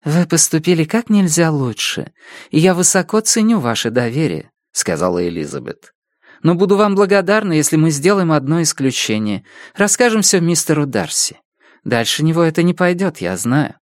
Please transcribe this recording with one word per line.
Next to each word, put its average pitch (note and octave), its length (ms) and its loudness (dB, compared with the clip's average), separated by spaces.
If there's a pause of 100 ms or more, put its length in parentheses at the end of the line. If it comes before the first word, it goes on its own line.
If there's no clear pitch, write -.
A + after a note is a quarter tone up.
«Вы E3 220 2
поступили E3 560 0
как A3 280 -2
нельзя E3+ 420 2
лучше, - 600 -4 (380)
и - 80 2
я F3+ 160 4
высоко F3+ 460 0
ценю A3 400 0
ваше A#2 300 -2
доверие», A#2+ 600 -2 (220)
сказала F2 540 -2
Элизабет. D2 680 -10 (480)
«Но E3+ 140 2
буду G3 200 2
вам G3+ 200 2
благодарна, G3 560 2
если D3+ 240 2
мы D#3+ 140 4
сделаем E3+ 420 0
одно D3+ 300 0
исключение. A2 840 -2 (320)
Расскажем A3 460 2
все F#3 180 2
мистеру D#3+ 460 0
Дарси. - 540 -4 (440)
Дальше A#2+ 400 -2
него E3 180 2
это E3 220 0
не F3 100 2
пойдет, F3+ 440 -2
я F2+ 180 -4
знаю. C3 500 -2